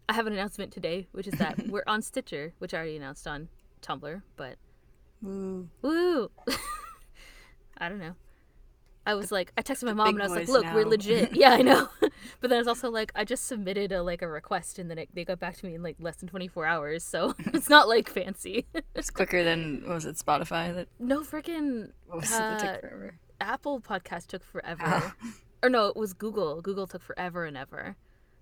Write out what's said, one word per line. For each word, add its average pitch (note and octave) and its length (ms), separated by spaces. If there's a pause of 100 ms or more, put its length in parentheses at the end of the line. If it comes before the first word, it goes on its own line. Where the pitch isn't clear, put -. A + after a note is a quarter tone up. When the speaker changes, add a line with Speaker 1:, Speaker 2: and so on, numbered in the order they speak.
Speaker 1:
I G#3+ 60
have A3+ 120
an A3 60
announcement G3+ 400
today, F3 400
which F#3+ 160
is F#3+ 60
that D#3+ 240
Speaker 2:
<laughs> G#3 100
Speaker 1:
we're G3+ 180
on G#3+ 160
Stitcher, E3+ 580
which F3+ 140
I F3+ 40
already D#3+ 180
announced D3 320
on D3+ 220 (320)
Tumblr, D3 400 (160)
but B2+ 180 (680)
Speaker 2:
Woo. F#3+ 460 (140)
Speaker 1:
woo! D#4+ 560
<laughs> - 1400
I E3+ 120
don't G3+ 100
know. E3+ 160 (920)
I G#3+ 100
was G3+ 180
like, F#3 240
I A#3 40
texted C4 220
my B3 80
Speaker 2:
The G#3 40
Speaker 1:
mom G#3+ 120
Speaker 2:
big G#3+ 80
Speaker 1:
and G#3 60
I G3+ 60
was F#3 40
like, E3+ 160
Speaker 2:
boys B3+ 80
Speaker 1:
"Look, A3+ 180
we're G#3+ 120
Speaker 2:
now. A3 60
Speaker 1:
legit." A3 440
Speaker 2:
<laughs> - 0
Speaker 1:
Yeah, C4+ 160
I A#3+ 100
know. C4+ 320
<laughs> - 60 (400)
But B3 100
then B3 80
I - 20
was A#3+ 80
also A#3+ 220
like, A3 260
I G#3+ 100
just A#3+ 220
submitted G3+ 460
a, F3+ 100
like, F3 180
a F3+ 60
request E3 520
and F3 100
then D#3+ 80
it, D#3+ 160
they F3 120
got F3+ 140
back F3 180
to - 80
me E3+ 100
in, E3 80
like, D#3+ 160
less D#3+ 180
than F#3 120
twenty-four F3+ 360
hours, D#3+ 380
so F3+ 320
<laughs> - 40
it's C4 300
not, D4 180
like, A#3 220
fancy. G3 640
<laughs> - 220
Speaker 2:
It's - 140
quicker F3+ 340
than, E3 420
what F3 100
was D#3+ 100
it, D3+ 100
Spotify? E3+ 600
That F3+ 120 (120)
Speaker 1:
No C4 220
frickin', D4+ 680 (140)
Speaker 2:
What E3 160
was A3 100
it A3+ 60
that A3 220
took G3+ 100
Speaker 1:
uh, F#3+ 100
Speaker 2:
forever? G3 400 (220)
Speaker 1:
Apple B3+ 400
podcast F3+ 460
took F#3 160
forever. E3+ 420
Speaker 2:
Oh. E3+ 280 (500)
Speaker 1:
Or B3+ 60
no, A3+ 180
it - 100
was G#3+ 160
Google. F3+ 480
Google F#3+ 260
took F3+ 140
forever F3 440
and D3 120
ever. - 380 (460)